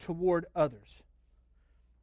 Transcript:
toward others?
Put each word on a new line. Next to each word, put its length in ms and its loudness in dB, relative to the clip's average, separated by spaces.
toward 540 0
others? 480 -2